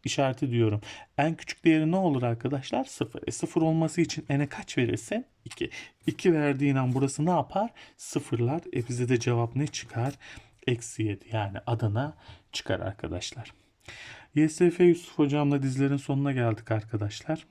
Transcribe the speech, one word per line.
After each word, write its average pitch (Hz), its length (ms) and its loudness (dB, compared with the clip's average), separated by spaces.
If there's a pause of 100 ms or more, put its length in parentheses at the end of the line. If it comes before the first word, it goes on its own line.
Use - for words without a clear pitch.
işareti 135 480 0
diyorum. 110 300 4 (360)
En 160 180 2
küçük - 300 -6
değeri 156 260 4
ne 185 60 2
olur 147 260 2
arkadaşlar? 131 640 -2
Sıfır. - 420 -6
E, - 40 -4
sıfır - 300 -2
olması 160 400 2
için - 280 -2
n'e 143 180 2
kaç - 300 -8
verirsin? 202 480 -2 (200)
İki. - 240 -8 (380)
İki 170 260 4
verdiğin 143 420 2
an 127 180 2
burası 139 320 0
ne 175 40 2
yapar? 180 420 0 (260)
Sıfırlar. 131 640 -2 (140)
E, 117 120 -4
bize 123 220 -2
de 123 100 4
cevap 117 360 0
ne 143 120 0
çıkar? 120 460 -6 (540)
Eksi 117 360 -2
yedi. 101 280 -4
Yani 101 260 -4 (100)
Adana 113 500 -2 (340)
çıkar - 280 -4
arkadaşlar. 87 760 -8 (800)
Y 151 140 4
S 170 220 4
F 175 120 4
Yusuf 170 340 4
hocamla 143 460 2
dizlerin 139 340 2
sonuna 139 340 -2
geldik 120 400 0
arkadaşlar. 107 800 -4